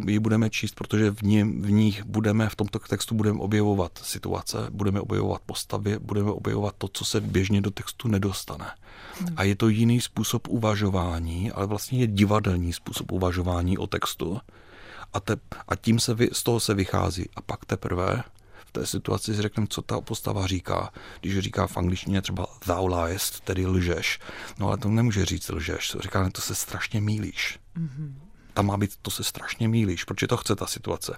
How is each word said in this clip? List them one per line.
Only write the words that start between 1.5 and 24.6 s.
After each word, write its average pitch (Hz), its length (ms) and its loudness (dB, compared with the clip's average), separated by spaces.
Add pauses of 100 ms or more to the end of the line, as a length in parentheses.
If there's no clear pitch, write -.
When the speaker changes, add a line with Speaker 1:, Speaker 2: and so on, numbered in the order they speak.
Speaker 1:
v 101 100 2
nich 104 320 6
budeme, 107 460 2
v - 60 -10
tomto 107 240 -2
textu - 360 -2
budeme 107 240 4
objevovat 101 520 2 (120)
situace, - 540 -4 (120)
budeme 101 320 0
objevovat 98 440 0
postavy, 104 540 -4
budeme 104 320 0
objevovat 101 460 -2
to, 101 100 -6
co - 180 -6
se 107 160 0
běžně 101 400 2
do 104 100 0
textu - 360 -8
nedostane. 98 640 -2 (480)
Speaker 2:
Hmm. 180 160 -2
Speaker 1:
A 95 80 2
je 98 120 4
to 113 140 4
jiný 117 320 4
způsob - 460 -2
uvažování, 95 1040 0
ale 98 160 -2
vlastně 107 320 -2
je 123 80 4
divadelní 98 680 4
způsob - 380 -8
uvažování 90 640 2
o - 100 -4
textu. - 520 -4 (720)
A 113 60 -2
te-, 107 180 -2 (300)
a - 80 -2
tím 113 240 4
se 120 140 0
vy-, 110 200 2
z - 100 -2
toho 117 160 2
se - 140 2
vychází. 92 640 0
A - 60 -10
pak - 240 -8
teprve 92 580 -2 (420)
v - 60 -20
té - 140 -4
situaci 104 500 -2
si 104 60 0
řekneme, 104 280 0
co - 120 -4
ta - 200 -2
postava 101 460 -4
říká. 92 440 -2 (300)
Když 95 180 -2
říká 95 280 0
v - 100 -6
angličtině 92 440 0
třeba 92 260 -4 (180)
"thou 95 220 2
liest", 87 520 0
tedy 95 260 -2
"lžeš", 87 540 2 (400)
no 104 80 0